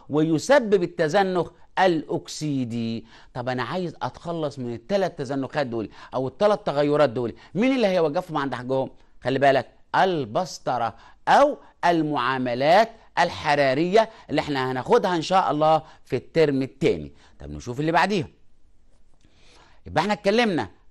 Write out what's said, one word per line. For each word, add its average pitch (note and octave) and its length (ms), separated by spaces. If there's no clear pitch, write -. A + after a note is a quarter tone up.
ويسبب F3 720
التزنخ F3 680
الأكسيدي. C3 1300
طب B2 160
أنا B2+ 140
عايز E3 380
أتخلص D#3 580
من A#2+ 140
التلات F#3 460
تزنخات C3+ 480
دول A2+ 220
أو C3 140
التلات G#3 380
تغيرات D3 440
دول، A#2 240
مين C4 200
اللي A3+ 120
هيوقفهم E3 500
عند C#3 180
حقهم؟ B2+ 340
خلي C3 160
بالك، C3+ 280
البسطرة C#3+ 1000
أو B3 300
المعاملات C#3+ 1040
الحرارية E3 880
اللي D3 120
احنا C3 300
هناخدها F3+ 440
إن D#3+ 60
شاء F#3 300
الله D#3 320
في C#3 100
الترم C#3+ 460
التاني. G2+ 500
طب C#2+ 120
نشوف A#2 280
اللي D#3 120
بعديها. F3 360
يبقى F#2 140
احنا G#3 120
اتكلمنا G3 560